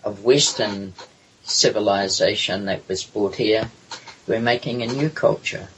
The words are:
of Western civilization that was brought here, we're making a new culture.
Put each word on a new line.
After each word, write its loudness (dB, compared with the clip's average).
of -8
Western 2
civilization 2
that -4
was -4
brought -2
here, 2
we're 0
making -2
a -4
new 0
culture. -2